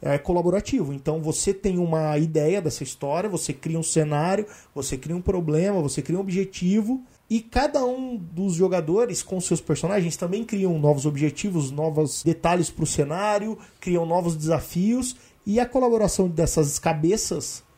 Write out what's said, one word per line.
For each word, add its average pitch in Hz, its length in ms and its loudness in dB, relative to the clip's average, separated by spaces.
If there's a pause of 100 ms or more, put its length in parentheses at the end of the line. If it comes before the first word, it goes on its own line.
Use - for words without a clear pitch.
É 143 160 0
colaborativo. 175 760 0
Então 151 280 -4
você 156 320 0
tem 190 240 -2
uma 160 400 0
ideia 156 440 2
dessa 147 220 -4
história, 165 460 -4
você - 240 -4
cria 165 240 -4
um 160 60 -2
cenário, 160 600 0 (280)
você 135 240 -6
cria 151 180 -6
um 180 60 -4
problema, 180 600 0
você 147 200 -2
cria 165 160 -2
um 196 40 -2
objetivo, 196 800 0 (260)
e 226 120 0
cada 277 440 0
um 254 300 -4
dos 175 400 -4
jogadores 180 680 2
com 185 180 -6
seus 170 220 0
personagens 170 560 0
também 190 260 -2
criam 190 360 0
novos 147 260 4
objetivos, 151 640 -2
novos 151 540 -2
detalhes 170 460 2
pro - 160 -4
cenário, 202 720 0 (220)
criam 175 260 0
novos 170 300 0
desafios, 175 800 0 (300)
e 208 140 2
a 247 60 4
colaboração 226 600 2
dessas 156 520 2
cabeças 165 840 0 (140)